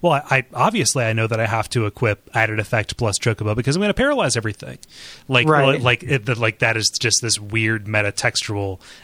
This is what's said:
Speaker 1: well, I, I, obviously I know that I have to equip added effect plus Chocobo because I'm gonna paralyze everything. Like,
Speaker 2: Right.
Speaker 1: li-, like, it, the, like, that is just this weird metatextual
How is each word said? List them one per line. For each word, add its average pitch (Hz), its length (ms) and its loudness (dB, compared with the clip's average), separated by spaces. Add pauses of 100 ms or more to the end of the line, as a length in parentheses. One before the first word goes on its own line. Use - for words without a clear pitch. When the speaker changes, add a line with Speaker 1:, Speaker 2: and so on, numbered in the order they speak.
Speaker 1:
well, 170 100 2
I, 139 280 2
I, 123 140 -4
obviously 139 520 2
I 110 80 0
know 113 120 0
that 110 140 -2
I 113 60 0
have 110 240 -2
to 113 160 0
equip 104 500 -2
added 110 240 0
effect 107 380 -2
plus 107 220 0
Chocobo 107 360 -2
because 135 220 -2
I'm 190 40 0
gonna 202 120 0
paralyze 247 420 0
everything. 110 420 -6 (520)
Like, 127 180 4
Speaker 2:
Right. 143 300 4
Speaker 1:
li-, - 20 -6
like, 123 240 2
it, 127 220 -2
the, 117 120 -2
like, 113 220 -2
that 113 160 0
is 110 140 0
just - 320 0
this 110 180 -2
weird 110 460 0
metatextual 104 960 -2 (220)